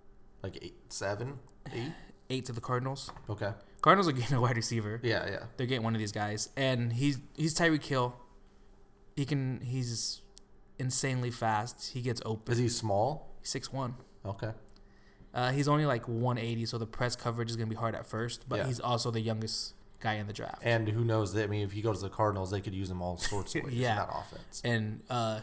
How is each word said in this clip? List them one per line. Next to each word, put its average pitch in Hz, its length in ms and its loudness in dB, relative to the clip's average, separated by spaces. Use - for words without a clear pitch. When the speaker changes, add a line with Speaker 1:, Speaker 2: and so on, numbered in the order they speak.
Speaker 1:
Like 95 180 -8
eight, 87 140 -12
seven, 110 460 -2
eight? 123 200 -4
Speaker 2:
Eight 131 160 -2
to 127 40 -4
the 117 100 -6
Cardinals. 131 500 -2
Speaker 1:
Okay. 104 220 -2
Speaker 2:
Cardinals 185 260 8
are 156 40 4
getting 127 260 0
a 120 40 4
wide 120 160 4
receiver. 113 460 -2
Speaker 1:
Yeah, 104 260 2
yeah. - 140 -4
Speaker 2:
They're 127 100 -2
getting 123 160 0
one 113 100 2
of 110 60 2
these 107 120 -2
guys, 107 460 -2
and 123 360 2
he's, 135 260 2
he's 156 180 2
Tyreek 160 320 6
Hill. 127 300 2
He 139 100 0
can, 131 360 0
he's 120 600 -2
insanely 127 520 2
fast. 110 640 -2
He 127 80 -4
gets 131 240 -2
open. 110 260 -2
Speaker 1:
Is 117 80 4
he 123 100 4
small? 113 680 0
Speaker 2:
He's - 100 -4
six - 220 -4
one. 131 240 -4
Speaker 1:
Okay. 107 260 -6
Speaker 2:
Uh, 123 180 0
he's 139 180 2
only, 151 160 4
like, 123 240 0
one 120 280 2
eighty, 117 280 -2
so 117 120 -2
the 113 80 -2
press 120 300 0
coverage 117 340 -2
is 117 60 -4
gonna 113 140 -2
be 110 60 -2
hard 113 200 -2
at - 100 -8
first, 117 440 -4
but 120 100 0
Speaker 1:
Yeah. 127 80 0
Speaker 2:
he's 123 140 -2
also 120 300 2
the 113 100 0
youngest 110 520 -2
guy 110 160 0
in 104 120 -4
the 104 60 -6
draft. - 300 -8
Speaker 1:
And 113 240 4
who 110 160 2
knows? 110 300 4
That, 107 100 4
I 101 40 2
mean, 104 160 0
if 92 100 -2
he 104 80 -4
goes 104 180 2
to 98 60 -4
the 95 100 -4
Cardinals, 98 360 2
they 101 100 0
could 101 140 -6
use 95 140 -2
him 90 120 -4
all 87 160 -2
sorts - 380 0
of - 80 0
Speaker 2:
<laughs> - 20 -6
Speaker 1:
ways 120 80 -4
Speaker 2:
Yeah. 120 180 2
Speaker 1:
in 104 60 2
that 95 180 0
offense. - 480 -10
Speaker 2:
And, 110 460 0
uh, 113 340 -2